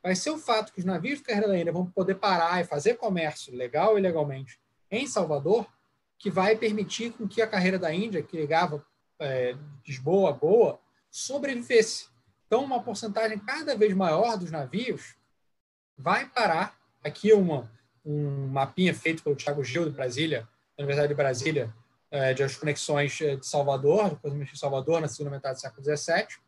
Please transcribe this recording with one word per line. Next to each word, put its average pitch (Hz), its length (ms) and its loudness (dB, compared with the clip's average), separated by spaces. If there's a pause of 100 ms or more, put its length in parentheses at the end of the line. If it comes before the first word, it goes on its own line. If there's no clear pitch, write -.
Vai 185 120 0
ser 185 140 -2
o 311 80 -2
fato 214 380 -2
que 185 60 -10
os 170 40 -6
navios 185 360 -2
de - 40 -20
carreira 208 240 0
da 196 80 2
Índia 165 160 0
vão 180 140 -2
poder 185 300 -2
parar 180 440 2
e 170 40 0
fazer 175 320 0
comércio 165 600 -4
legal 151 400 2
e 202 40 4
ilegalmente 147 600 -2 (300)
em 247 160 -4
Salvador, 170 600 0 (520)
que 202 120 -4
vai 190 240 4
permitir 220 580 -2
com 220 140 -8
que 214 140 -2
a 220 60 4
carreira 190 320 2
da 165 160 -2
Índia, 190 280 -2
que - 140 -10
ligava, 151 480 0 (340)
é, 131 380 -2 (300)
Lisboa 156 420 2
a 143 40 2
Goa, 170 460 4 (320)
sobrevivesse. 240 1000 0 (380)
Então, 247 160 2
uma 262 200 -2
porcentagem 220 560 -4
cada 277 360 -4
vez 208 200 4
maior 196 420 2
dos 175 140 -8
navios 165 680 -6 (800)
vai 196 320 0
parar. 196 480 0 (260)
Aqui 196 300 4
uma, 160 380 4 (340)
um 143 440 -4
mapinha 139 440 0
feito 160 300 -4
pelo 147 120 0
Thiago 143 300 -4
Gil, 160 220 -2
de 143 60 -6
Brasília, 131 540 -4 (300)
da 143 80 -8
Universidade 143 240 2
de 147 60 0
Brasília, 127 600 0 (360)
é, 135 240 2
de 139 80 0
as 135 120 0
conexões, 143 680 -2
é, 139 140 0
de 131 100 -12
Salvador, 143 640 2
depois 143 420 -8
de - 60 -16
Salvador, 139 420 0
na 151 80 -4
segunda 143 260 -8
metade 135 200 -6
do - 80 -12
século 135 180 -14
dezessete. 151 680 -2